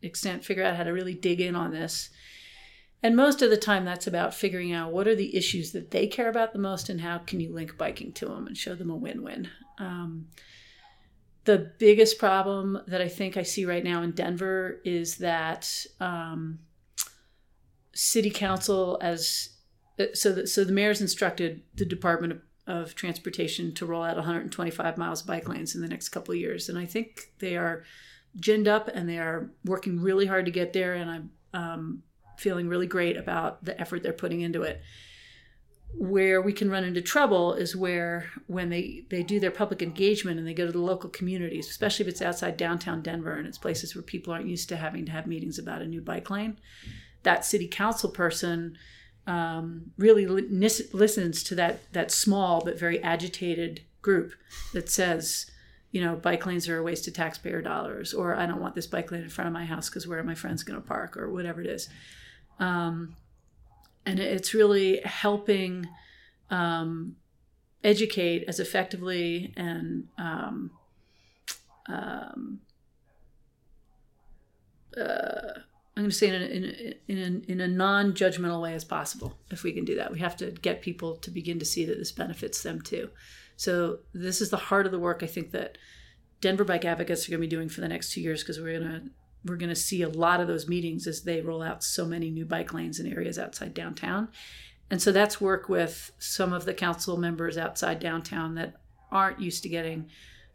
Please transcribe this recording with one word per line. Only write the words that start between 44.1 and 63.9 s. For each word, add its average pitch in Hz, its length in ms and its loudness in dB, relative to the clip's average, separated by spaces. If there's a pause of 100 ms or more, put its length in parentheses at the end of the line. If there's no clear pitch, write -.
aren't 165 160 -4
used 175 220 -4
to 170 80 -4
having 160 300 -4
to 160 40 -6
have 160 140 -6
meetings 165 320 -6
about 165 240 -8
a 160 60 -8
new 165 120 -6
bike 170 300 -6
lane, 208 300 -4 (640)
that 180 200 6
city 180 240 2
council 208 440 0
person, 170 640 0 (480)
um, 165 720 -4
really 208 300 10
li-, 190 220 2
nis-, 208 440 2
listens 190 500 4
to 180 120 -4
that, 170 360 0
that - 200 0
small 185 520 4
but 165 160 -2
very 170 240 2
agitated 170 800 -2 (220)
group 190 300 4 (400)
that 175 160 -4
says, 170 600 0 (420)
you 185 80 0
know, 170 160 2
"Bike 170 300 0
lanes 175 240 -2
are 165 80 0
a 165 60 0
waste 170 240 -4
of 170 80 -10
taxpayer 165 480 -4
dollars," - 500 -4
or, 175 220 0
"I 180 100 0
don't 175 160 -2
want 180 140 -6
this 170 120 -6
bike 170 240 -4
lane 170 120 -6
in 165 60 -12
front 170 180 -4
of 165 60 -2
my 170 120 -6
house 160 240 -4
'cause 170 180 -8
where 165 120 -4
are 160 40 -4
my 165 120 -4
friends 160 280 -6
gonna - 180 -8
park?" - 360 -6
or - 140 -4
whatever 175 300 -6
it 175 60 -4
is. - 220 -6 (720)
Um, 170 560 0 (880)